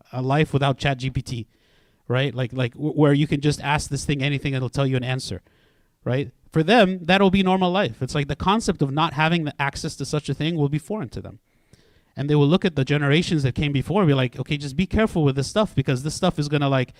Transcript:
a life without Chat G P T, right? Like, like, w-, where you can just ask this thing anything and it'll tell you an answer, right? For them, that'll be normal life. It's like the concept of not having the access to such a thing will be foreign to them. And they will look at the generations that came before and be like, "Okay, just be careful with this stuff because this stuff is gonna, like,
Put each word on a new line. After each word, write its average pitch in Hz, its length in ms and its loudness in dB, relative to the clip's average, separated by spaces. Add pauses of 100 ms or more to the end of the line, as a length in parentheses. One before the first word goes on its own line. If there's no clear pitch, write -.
(120)
a 127 80 -6
life 143 320 0
without 139 240 0
Chat 135 220 -4
G 131 100 -6
P 131 140 -4
T, 113 240 -8 (640)
right? 127 260 0
Like, 123 180 -4
like, 127 220 -2
w-, 147 180 -4
where 147 220 6
you 147 120 2
can 143 140 -2
just 147 220 0
ask 143 260 -2
this 139 160 -6
thing 143 180 -2
anything 139 300 -2
and 131 40 -2
it'll 127 120 -2
tell 139 180 -2
you 131 100 0
an 123 80 -2
answer, 127 360 -6 (640)
right? 131 260 -2 (200)
For 160 120 2
them, 185 420 4
that'll 190 260 4
be 196 120 2
normal 185 280 2
life. 180 320 -2
It's 127 120 -4
like 143 140 -2
the 143 80 -6
concept 196 460 0
of 139 80 0
not 151 240 -2
having 160 300 2
the 147 140 -6
access 139 380 -4
to 139 80 -8
such - 240 -4
a 139 60 -2
thing 160 220 -4
will 143 120 2
be 147 100 -2
foreign 202 320 -8
to 101 120 -12
them. 92 160 -16 (760)
And 139 140 -6
they 151 60 2
will 143 120 6
look 185 200 4
at 165 100 -2
the 135 80 2
generations 147 600 0
that 123 100 0
came 147 180 -2
before 151 300 0
and 165 60 4
be 143 40 6
like, 131 260 0
"Okay, 143 200 -4
just 143 180 -10
be 180 100 0
careful 208 380 0
with 135 100 2
this 135 140 -4
stuff 208 260 0
because 135 280 0
this 151 120 -6
stuff 180 240 0
is 147 100 -2
gonna, 147 200 0
like, 131 320 0